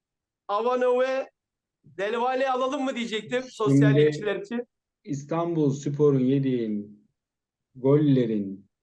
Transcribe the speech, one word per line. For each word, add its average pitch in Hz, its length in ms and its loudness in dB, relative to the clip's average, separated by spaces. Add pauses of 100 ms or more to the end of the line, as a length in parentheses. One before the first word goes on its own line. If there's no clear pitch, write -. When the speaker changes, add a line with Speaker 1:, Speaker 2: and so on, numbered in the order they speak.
(480)
Speaker 1:
Avano 247 520 0
ve 262 300 -2 (540)
Del 220 380 -6
Valle 262 280 0
alalım 262 340 -2
mı 262 120 -4
diyecektim 233 460 -6
Speaker 2:
Şimdi 254 100 -14
Speaker 1:
sosyallikçiler 151 840 4
için. 233 320 -8 (360)
Speaker 2:
İstanbulspor'un 147 1160 0
yediğin 127 880 -2 (680)
gollerin 123 920 2 (160)